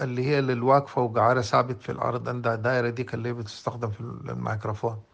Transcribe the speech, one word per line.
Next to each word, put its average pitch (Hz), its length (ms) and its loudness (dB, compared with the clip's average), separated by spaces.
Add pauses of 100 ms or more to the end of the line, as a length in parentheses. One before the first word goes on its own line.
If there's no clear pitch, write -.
اللي 127 240 0
هي 143 140 4
اللي 131 140 2
الواقفة 131 480 4
وقعارة 117 400 4
ثابت 127 400 0
في - 100 -8
الأرض 120 380 -2
عندها 120 260 0
دايرة، 120 340 0
ديك 113 240 -4
اللي 113 200 -4
بتستخدم 117 580 -6
في 104 100 -8
الميكروفون، 113 1000 -6 (120)